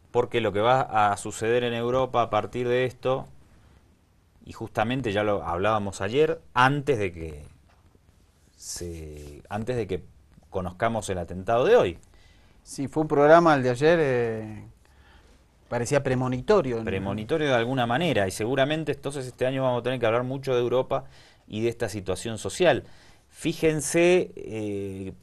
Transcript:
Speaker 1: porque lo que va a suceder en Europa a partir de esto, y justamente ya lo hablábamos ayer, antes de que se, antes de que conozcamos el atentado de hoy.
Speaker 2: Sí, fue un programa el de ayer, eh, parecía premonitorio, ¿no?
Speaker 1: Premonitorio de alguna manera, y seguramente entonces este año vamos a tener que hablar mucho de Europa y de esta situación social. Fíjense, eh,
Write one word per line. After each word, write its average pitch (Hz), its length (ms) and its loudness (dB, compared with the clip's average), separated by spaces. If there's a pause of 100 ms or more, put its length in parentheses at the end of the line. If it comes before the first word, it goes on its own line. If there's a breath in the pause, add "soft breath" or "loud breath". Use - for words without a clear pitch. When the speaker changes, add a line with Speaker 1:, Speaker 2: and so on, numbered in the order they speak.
(120)
Speaker 1:
porque 120 280 0
lo 107 140 0
que 101 60 0
va 110 520 2
a 101 60 -2
suceder 113 460 -2
en 120 100 -2
Europa 120 480 0
a 110 80 0
partir 110 380 -2
de 127 180 2
esto, 131 400 -4 (1200 soft breath)
y - 60 -18
justamente 113 600 -2
ya 104 120 0
lo 101 180 0
hablábamos 98 600 -2
ayer, 147 380 0 (140)
antes 135 460 2
de 98 120 -2
que 80 320 -12 (1120)
se, 76 920 -12
antes 113 280 -4
de 107 100 -2
que 90 160 -6 (480)
conozcamos 101 580 -4
el 92 80 -4
atentado 95 480 -2
de 220 100 6
hoy. 104 220 2 (640 soft breath)
Speaker 2:
Sí, - 260 -8
fue 156 140 -2
un 156 60 -2
programa 151 480 8
el 131 80 0
de 127 80 2
ayer, 151 280 2
eh, 113 680 -2 (1000 soft breath)
parecía 120 360 -2
premonitorio, 127 720 0
¿no? 113 80 -6
Speaker 1:
Premonitorio 107 600 -2
de 131 80 4
alguna 120 320 0
manera, 120 400 2
y 95 40 -2
seguramente 139 600 0
entonces 139 340 -6
este 127 220 -2
año 131 160 -2
vamos 123 160 2
a 113 40 -6
tener 127 160 -2
que 117 60 0
hablar 113 160 4
mucho 135 320 -4
de 123 80 4
Europa 127 440 0 (420 soft breath)
y 107 160 -4
de 117 60 2
esta 113 200 -4
situación 101 480 -6
social. 147 460 2 (440 soft breath)
Fíjense, 160 1120 0
eh, 98 760 -8 (120)